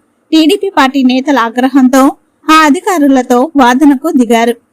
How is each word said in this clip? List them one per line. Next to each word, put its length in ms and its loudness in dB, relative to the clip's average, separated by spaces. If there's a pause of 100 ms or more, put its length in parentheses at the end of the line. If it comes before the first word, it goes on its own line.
(320)
టీడీపీ 440 0
పార్టీ 240 0 (100)
నేతల 360 -2
ఆగ్రహంతో 560 0 (520)
ఆ 40 4 (100)
అధికారులతో 720 0 (240)
వాదనకు 460 0 (120)
దిగారు. 340 0 (180)